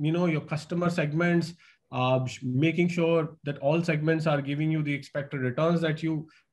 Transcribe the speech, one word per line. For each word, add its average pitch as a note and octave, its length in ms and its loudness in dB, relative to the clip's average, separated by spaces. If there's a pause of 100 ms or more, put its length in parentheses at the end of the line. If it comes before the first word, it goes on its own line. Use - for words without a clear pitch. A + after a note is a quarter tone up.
you D3+ 120 0
know, F3 140 2
your D#3 140 2
customer E3+ 480 -2
segments, E3+ 640 0 (400)
uh, B2+ 320 2
sh-, - 180 -8
making D#3+ 460 2
sure E3 560 0
that D3 140 -6
all D#3+ 240 2
segments D#3+ 440 0
are D3 140 2
giving C#3+ 300 -2
you D#3 120 0
the C#3+ 120 -2
expected C#3+ 460 -6
returns D#3 400 2
that D#3 220 -2
you, D#3+ 240 -2 (260)